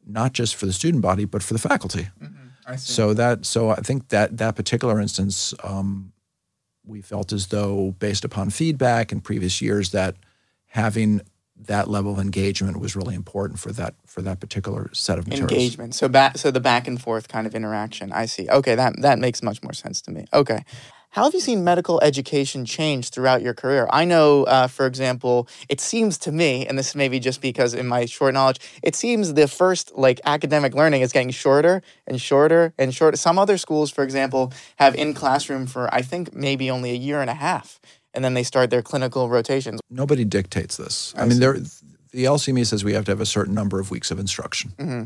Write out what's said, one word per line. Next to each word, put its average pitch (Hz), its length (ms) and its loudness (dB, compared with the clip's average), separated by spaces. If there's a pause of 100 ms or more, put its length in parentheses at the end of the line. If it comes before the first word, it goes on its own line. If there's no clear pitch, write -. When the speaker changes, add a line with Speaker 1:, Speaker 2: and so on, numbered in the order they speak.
Speaker 1:
not 113 280 -2
just 117 220 -2
for - 100 -6
the 95 80 0
student 160 280 0
body, 95 240 2
but 101 160 -4
for - 120 -6
the 113 60 0
faculty. - 500 -2 (120)
Speaker 2:
Mm-hmm. - 140 -18 (320)
I 127 80 -10
see. - 180 -10
Speaker 1:
So 107 200 2
that, 117 320 2
so 113 240 0
I 107 80 2
think 131 320 -4
that 107 280 2
that 110 180 -2
particular 110 440 0
instance, 101 540 -2 (100)
um, 98 480 -6 (760)
we 107 160 -16
felt 101 320 -8
as 92 140 -4
though, 98 520 -2
based 101 260 -2
upon 101 260 -4
feedback 127 600 0
in - 100 -6
previous 95 400 -4
years, 101 300 0
that 92 240 -2 (520)
having 107 540 0 (340)
that 101 340 -4
level 104 240 -2
of 98 60 -4
engagement 98 600 -2
was 95 160 -6
really 92 200 -6
important 101 440 -6
for 107 140 -10
that, 117 200 -6 (120)
for - 160 -12
that 95 180 -6
particular 101 540 -6
set - 260 -2
of 87 80 -6
materials. 135 240 -2
Speaker 2:
Engagement. 120 440 -2
So 139 120 0
ba-, 117 280 6
so 143 160 0
the 127 100 0
back 120 260 2
and 123 140 -6
forth 113 260 -4
kind 110 200 -6
of 110 80 -10
interaction. 107 560 -6
I 113 160 -4
see. 98 220 -8
Okay, 135 260 4
that, 123 260 0
that 139 180 4
makes 123 240 -2
much 107 200 -6
more - 100 -12
sense - 280 -10
to - 100 -14
me. 82 220 -10
Okay. 113 300 2 (480)
How 208 120 0
have 311 100 4
you 370 80 0
seen 214 220 0
medical 175 380 2
education 139 640 0
change 143 440 -4
throughout 127 320 2
your 120 140 -2
career? 131 360 0
I 156 140 4
know, 151 380 6
uh, 131 240 4
for 131 180 0
example, 127 640 0 (200)
it 139 140 -4
seems 220 380 0
to 151 120 -6
me, 143 360 0
and 135 100 -2
this 131 160 -4
may 139 160 0
be 127 100 -2
just 127 220 -4
because 123 320 0
in 123 140 -4
my 120 180 0
short 131 300 0
knowledge, 135 240 2 (240)
it 165 120 0
seems 214 380 0
the 147 140 6
first, 180 500 0
like, 131 260 4
academic 147 520 0
learning 147 260 4
is 127 100 0
getting 127 200 0
shorter 151 500 4 (240)
and 127 160 -6
shorter 160 560 4
and 131 160 0
shorter. 160 240 4
Some 170 220 2
other 196 180 4
schools, 151 320 0
for 143 140 -2
example, 131 500 0 (220)
have 139 180 6
in-classroom 139 720 -2
for, 127 260 -4
I 127 120 0
think, 170 320 -8
maybe 139 340 -2
only 127 220 -4
a 123 40 -2
year 139 260 -2
and 123 100 -2
a - 20 -4
half, 151 460 -4 (340)
and 131 100 -4
then 127 120 0
they 123 80 0
start 127 260 2
their 123 140 2
clinical 127 460 -2
rotations. 123 600 0
Speaker 1:
Nobody 131 360 0
dictates 98 520 -2
this. - 400 -8
Speaker 2:
I - 40 -4
Speaker 1:
I - 20 0
mean, 117 100 4
Speaker 2:
see. 123 60 6
Speaker 1:
there, 135 180 4 (540)
the 127 160 -2
L 143 100 4
C 139 140 -2
M 127 80 2
E 120 40 4
says 107 200 0
we 101 100 0
have 104 120 0
to 98 60 -2
have 107 100 0
a 107 40 0
certain 101 300 0
number 101 240 0
of 98 100 -6
weeks - 220 -6
of 85 80 -6
instruction. - 580 -6
Speaker 2:
Mm-hmm. 131 280 -6